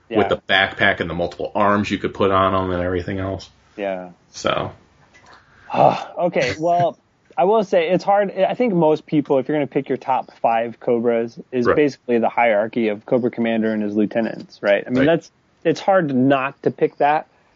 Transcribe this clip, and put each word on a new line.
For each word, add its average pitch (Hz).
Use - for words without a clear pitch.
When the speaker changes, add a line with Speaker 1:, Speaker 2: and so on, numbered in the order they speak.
Speaker 1:
Yeah. 113
Speaker 2:
with 98
the -
backpack 98
and 87
the 82
multiple 85
arms 104
you 98
could -
put 98
on 95
him 95
and 87
everything 90
else. 95
Speaker 1:
Yeah. 92
Speaker 2:
So. -
Speaker 1:
<sighs> -
Okay, 147
well, 170
I 165
will 214
say 170
it's 180
hard. 202
I 190
think 240
most 156
people, 147
if 123
you're 151
gonna 143
pick 139
your 131
top -
five 117
Cobras, 117
is 127
Speaker 2:
Right. 87
Speaker 1:
basically 127
the 110
hierarchy 113
of 104
Cobra 123
Commander 113
and 107
his 104
lieutenants, 107
right? 101
I -
mean, 127
Speaker 2:
Right. 135
Speaker 1:
that's, 160
it's 160
hard 185
not 135
to 139
pick -
that. 147